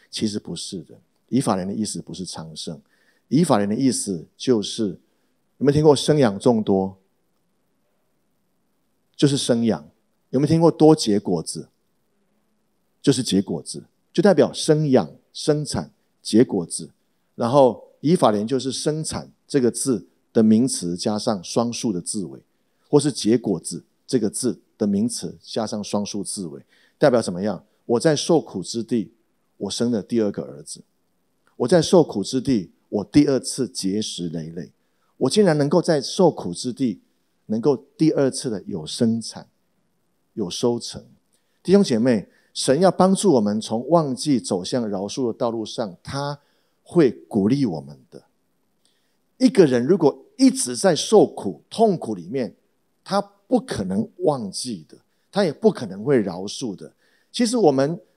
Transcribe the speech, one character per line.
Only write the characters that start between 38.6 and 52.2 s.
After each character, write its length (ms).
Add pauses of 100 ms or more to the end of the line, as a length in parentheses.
有 200
生 340
产、 280 (840)
有 160
收 280
成。 260 (580)
弟 100
兄 100
姐 160
妹， 300 (260)
神 260
要 100
帮 240
助 180
我 80
们 200
从 280
忘 260
记 260
走 240
向 240
饶 180
恕 200
的 80
道 160
路 160
上， 360
他 380 (420)
会 280 (180)
鼓 200
励 180
我 140
们 180 (120)
的。 140 (1120)
一 120
个 180
人 180
如 140
果 260 (140)
一 120
直 260
在 200
受 300
苦、 420
痛 300
苦 160
里 140